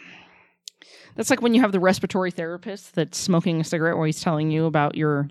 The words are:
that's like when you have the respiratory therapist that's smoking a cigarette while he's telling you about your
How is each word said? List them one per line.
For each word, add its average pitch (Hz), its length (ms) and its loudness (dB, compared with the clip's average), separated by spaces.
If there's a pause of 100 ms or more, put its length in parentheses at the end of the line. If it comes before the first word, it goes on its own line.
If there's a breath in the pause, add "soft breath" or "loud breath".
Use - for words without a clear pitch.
(1160 loud breath)
that's - 140 -4
like 254 120 2
when 233 120 2
you 233 80 6
have 208 100 2
the 190 80 2
respiratory 185 500 0
therapist 175 640 -10
that's 156 240 -2
smoking 165 440 0
a - 20 -2
cigarette 165 320 0
while 165 100 0
he's 156 160 -2
telling 156 300 0
you 160 140 0
about 151 300 0
your 143 360 0